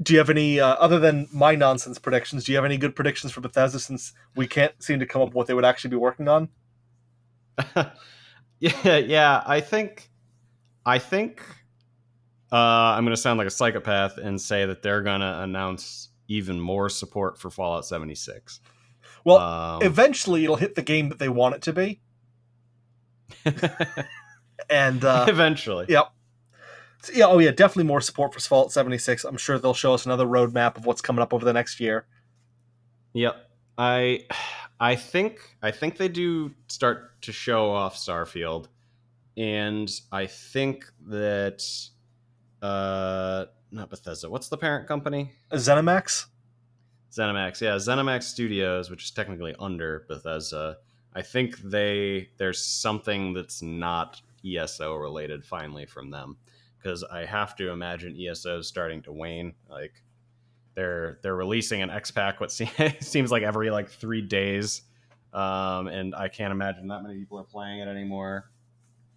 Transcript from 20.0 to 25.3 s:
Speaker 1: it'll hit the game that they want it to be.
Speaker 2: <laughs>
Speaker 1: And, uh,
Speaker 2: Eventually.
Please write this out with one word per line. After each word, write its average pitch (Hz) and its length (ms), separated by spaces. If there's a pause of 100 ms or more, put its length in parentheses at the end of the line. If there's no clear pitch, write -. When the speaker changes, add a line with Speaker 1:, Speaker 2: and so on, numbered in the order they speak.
Speaker 1:
it'll 156 100
hit - 200
the 160 60
game 151 280
that 131 100
they 139 100
want 123 260
it - 80
to 160 100
be. 190 280 (1400)
Speaker 2:
<laughs> 151 100 (1120)
Speaker 1:
And, 135 360
uh, 127 220
Speaker 2:
Eventually. 156 600